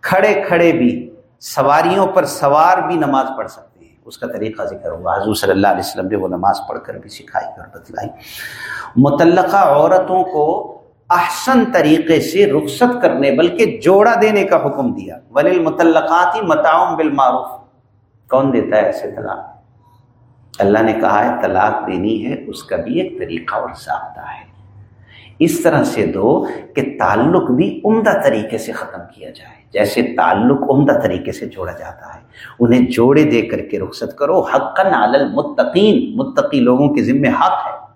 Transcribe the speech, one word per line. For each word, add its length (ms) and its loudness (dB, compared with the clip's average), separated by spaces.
کھڑے 460 0
کھڑے 240 4
بھی، 380 0
سواریوں 680 0
پر 180 0
سوار 520 2
بھی 180 -4
نماز 300 0
پڑھ 140 -10
سکتے 340 -20
ہیں، 100 -20
اس 120 -20
کا 100 -10
طریقہ 360 -8
ذکر 280 -10
ہوا۔ 240 -4
حضور 200 -2
صلی 160 -2
اللہ 160 4
علیہ 120 2
وسلم 280 -6
نے 80 -2
وہ 120 -2
نماز 320 -2
پڑھ 140 -8
کر 100 -14
بھی 160 -18
سکھائی 360 -10
اور 280 -16
بتلائی۔ 360 -14
مطلقہ 600 4
عورتوں 680 4
کو 460 -2
احسن 640 2
طریقے 480 4
سے 300 2
رخصت 500 0
کرنے، 300 2
بلکہ 520 0
جوڑا 380 6
دینے 220 2
کا 220 2
حکم 280 -2
دیا۔ 240 -12
"وَلِلْمُطَلَّقَاتِ 1120 2
مَتَاعٌ 540 2
بِالْمَعْرُوفِ"، 540 0
کون 240 2
دیتا 240 0
ہے 40 4
ایسے 300 -2
طلاق؟ 280 -10
اللہ 200 4
نے 140 2
کہا 320 0
ہے 160 -2
طلاق 460 0
دینی 380 -2
ہے، 220 -8
اس 160 -14
کا 120 -8
بھی 260 -4
ایک 180 -8
طریقہ 360 -8
اور 140 -6
ضابطہ 340 -10
ہے۔ 340 -18
اس 240 0
طرح 200 2
سے 220 -2
دو 400 0
کہ 240 -4
تعلق 520 2
بھی 340 0
عمدہ 260 2
طریقے 340 -2
سے 140 -8
ختم 280 -12
کیا 140 -18
جائے، 340 -20
جیسے 280 0
تعلق 680 2
عمدہ 300 4
طریقے 320 -4
سے 140 -10
جوڑا 260 -10
جاتا 440 -18
ہے۔ 40 -20
انہیں 220 4
جوڑے 320 4
دے 180 2
کر 180 -4
کے 200 -6
رخصت 380 -8
کرو، 240 0
حقاً 440 -2
علی 320 2
المتقین، 1000 0
متقی 420 -2
لوگوں 340 4
کے 100 0
ذمہ 240 0
حق 400 0
ہے۔ 100 -10